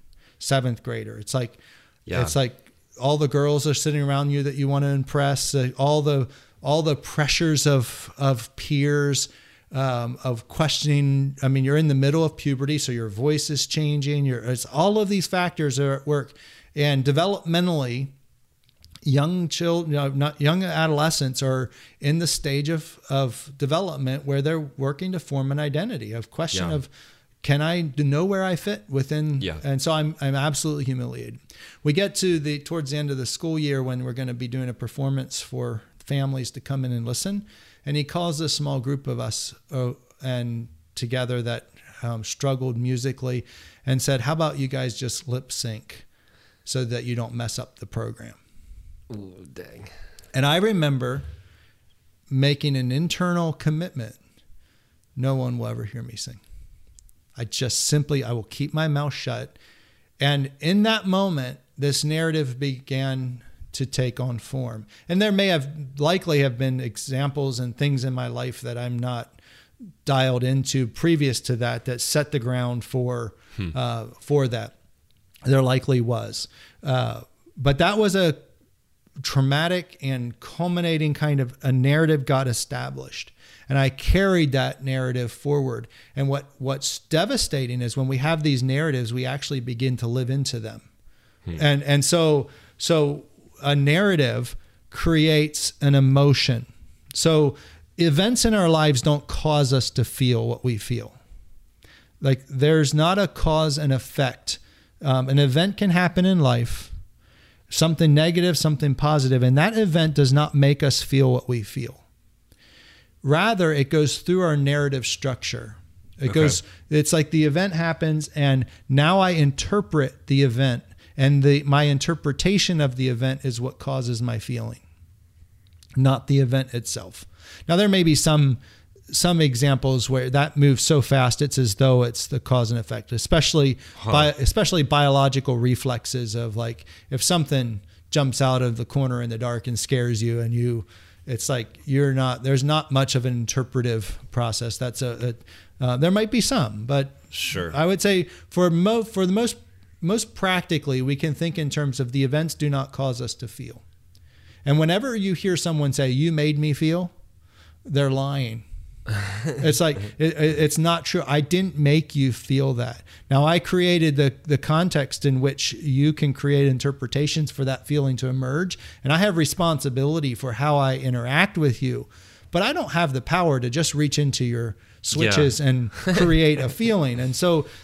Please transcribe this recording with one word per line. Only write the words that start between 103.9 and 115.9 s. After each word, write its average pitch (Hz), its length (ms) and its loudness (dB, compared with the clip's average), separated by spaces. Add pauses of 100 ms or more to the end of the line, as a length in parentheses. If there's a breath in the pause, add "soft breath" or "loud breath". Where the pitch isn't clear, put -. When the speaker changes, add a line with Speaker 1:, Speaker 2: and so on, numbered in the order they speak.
Speaker 1:
effect. - 640 -4 (440 soft breath)
Um, 131 260 0
an 135 120 4
event 151 380 2
can 202 120 2
happen 180 360 2
in 185 140 4
life 123 500 0 (840 soft breath)
something 160 400 4
negative, 170 440 4
something 147 360 2
positive, 131 480 2
and 127 160 4
that 202 200 2
event 165 360 2
does 135 180 4
not 147 220 4
make 143 300 4
us 135 180 2
feel 135 300 2
what 123 180 -2
we 120 140 -4
feel. - 400 -12 (1200 soft breath)
Rather, 175 480 2
it 139 180 2
goes 151 300 2
through 185 220 0
our 156 160 2
narrative 139 480 0
structure. 117 720 -6 (420)